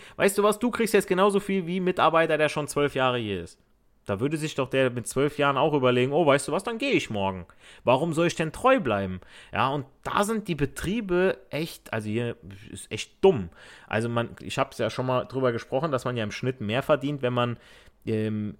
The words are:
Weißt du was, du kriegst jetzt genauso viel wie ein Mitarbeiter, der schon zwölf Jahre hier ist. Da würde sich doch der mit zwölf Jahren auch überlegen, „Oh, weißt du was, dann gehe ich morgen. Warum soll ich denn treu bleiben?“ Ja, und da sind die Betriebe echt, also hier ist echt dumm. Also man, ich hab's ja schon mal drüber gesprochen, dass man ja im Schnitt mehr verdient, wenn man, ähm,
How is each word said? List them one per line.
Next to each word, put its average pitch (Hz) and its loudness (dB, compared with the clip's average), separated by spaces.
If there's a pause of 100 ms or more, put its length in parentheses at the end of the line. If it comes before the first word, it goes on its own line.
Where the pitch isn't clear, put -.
(160)
Weißt 202 2
du 202 2
was, 208 4
du 247 0
kriegst 226 0
jetzt 196 4
genauso 196 4
viel 190 -2
wie 180 -2
ein 180 -2
Mitarbeiter, 160 4
der 151 4
schon 147 -4
zwölf 143 0
Jahre 131 2
hier 101 -4
ist. - -16 (500)
Da 101 -2
würde 147 -2
sich 151 -6
doch 127 -4
der 135 2
mit 120 -8
zwölf 143 -2
Jahren 143 2
auch 151 2
überlegen, 127 4
„Oh, 165 4
weißt 143 4
du 147 -4
was, 185 -2
dann 233 -6
gehe 277 -2
ich - 0
morgen. 95 -4 (380)
Warum 143 2
soll 165 2
ich - -2
denn 160 -4
treu 262 4
bleiben?“ 98 -2 (320)
Ja, 113 2
und 139 -2 (180)
da 202 0
sind 208 -4
die 175 0
Betriebe 180 0 (120)
echt, - -8
also 107 -4
hier 117 -4 (340)
ist - -16
echt - -10
dumm. 123 4 (360)
Also 113 -2
man, 117 -2 (100)
ich - -10
hab's - -4
ja 113 0
schon 127 -4
mal 127 0
drüber 127 0
gesprochen, 135 -4
dass 127 -2
man 123 -4
ja 110 -2
im 104 -6
Schnitt 127 -4
mehr 113 -2
verdient, 143 0
wenn 123 0
man, 120 0 (480)
ähm, 107 -2